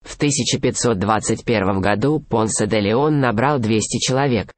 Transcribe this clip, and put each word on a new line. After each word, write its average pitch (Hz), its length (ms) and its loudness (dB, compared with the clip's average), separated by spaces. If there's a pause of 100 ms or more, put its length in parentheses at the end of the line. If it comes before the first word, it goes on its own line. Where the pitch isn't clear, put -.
В - 160 -16
тысяча 143 420 -2
пятьсот 110 380 0
двадцать 107 460 -2
первом 98 380 0
году 104 400 0
Понсе 110 440 0
де 107 140 0
Леон 139 400 2
набрал 127 400 2
двести 110 380 0
человек 131 600 0